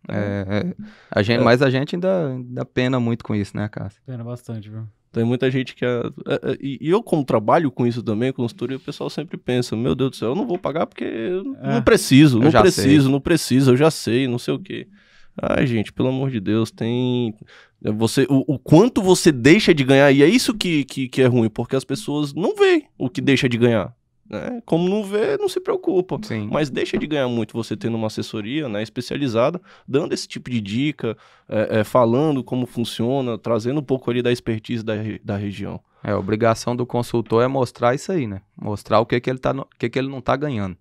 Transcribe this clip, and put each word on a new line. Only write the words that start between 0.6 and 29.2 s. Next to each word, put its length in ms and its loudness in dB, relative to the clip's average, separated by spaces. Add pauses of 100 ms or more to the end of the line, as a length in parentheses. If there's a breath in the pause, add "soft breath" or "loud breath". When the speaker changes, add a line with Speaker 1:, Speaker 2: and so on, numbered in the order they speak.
Speaker 1:
A 140 0
gente, 180 0
Speaker 2:
É. 20 2
Speaker 1:
mas 200 4
a 80 4
gente 240 -2
ainda, 320 -2
ainda 380 -8
pena 340 -2
muito 260 -2
com 80 -4
isso, 240 -4
né, 100 -4
Cássio? 380 -12
Speaker 3:
Pena 180 -12
bastante, 460 -12
viu? 140 -12 (280)
Speaker 2:
Tem 120 0
muita 260 2
gente 260 -2
que 100 -6
é, 20 0 (400)
é, 240 -2
é, 80 -4
e, 220 -8
e 80 -4
eu, 120 4
como 220 -2
trabalho 480 2
com 160 0
isso 160 -2
também, 300 -2
consultoria, 420 -6
o 60 -12
pessoal 280 -8
sempre 280 -10
pensa, 360 -2
"Meu 220 0
Deus 160 -2
do 60 -18
céu, 120 -4
eu 60 -2
não 100 -2
vou 120 -4
pagar 280 -4
porque 200 -12
eu 400 -6
não 320 -4
Speaker 3:
É. 40 0
Speaker 2:
preciso, 560 6
Speaker 1:
Eu 60 2
Speaker 2:
não 80 6
Speaker 1:
já 100 6
Speaker 2:
preciso, 420 6
Speaker 1:
sei. 100 4
Speaker 2:
não 80 0
preciso, 500 2
eu 60 6
já 120 6
sei, 380 -2
não 100 -4
sei 160 -4
o 60 -4
quê." 300 -12 (520 soft breath)
Ai, 240 0
gente, 280 -2
pelo 160 0
amor 200 -2
de 120 -4
Deus, 280 0
tem, 640 -2 (500 soft breath)
é, 100 -2
você, 360 2
o, 260 2
o 40 -10
quanto 420 6
você 300 4
deixa 420 6
de 120 2
ganhar, 260 6
e 100 6
é 60 8
isso 260 2
que, 300 0
que, 240 -6
que 140 0
é 60 6
ruim, 220 2
porque 280 -4
as 80 -4
pessoas 480 -6
não 200 -2
veem 300 4 (140)
o 120 -4
que 120 -6
deixa 260 2
de 100 0
ganhar, 380 2 (320)
né? 380 -10
Como 240 0
não 140 -2
vê, 340 -4
não 100 -2
se 120 -4
preocupa. 640 -2
Speaker 1:
Sim. 280 -8
Speaker 2:
Mas 200 -2
deixa 260 -4
de 80 -4
ganhar 220 -2
muito 260 -4
você 240 -6
tendo 180 -4
uma 120 -4
assessoria, 600 -6
né, 140 -6
especializada, 800 -2 (260 soft breath)